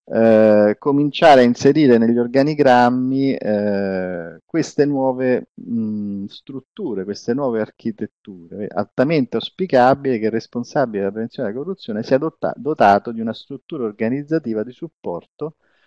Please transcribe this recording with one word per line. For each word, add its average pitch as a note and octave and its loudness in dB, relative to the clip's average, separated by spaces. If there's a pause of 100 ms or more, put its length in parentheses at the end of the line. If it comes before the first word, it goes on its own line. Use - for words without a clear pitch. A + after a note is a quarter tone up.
eh, G#2+ 4
cominciare C#3+ 4
a - 6
inserire C3+ 4
negli A#2 2
organigrammi, C3 2
eh, F#2+ -4
queste D3+ -2
nuove, C3 -2
mh, G#2 -6
strutture, B2+ -10
queste G2+ -6
nuove B2 -2
architetture. G2+ -10
È - -8
altamente B2+ -2
auspicabile C3+ 0
che G#2+ -2
il G#2+ -2
responsabile A#2 -4
della G2 -2
prevenzione A2+ -8
della A#2 -8
corruzione A#2 -8
sia C3 2
dotta-, - -6
dotato A#2 2
di A2+ -8
una A2+ -4
struttura C#3 -12
organizzativa A#2+ -4
di A#2 -14
supporto - -12 (320)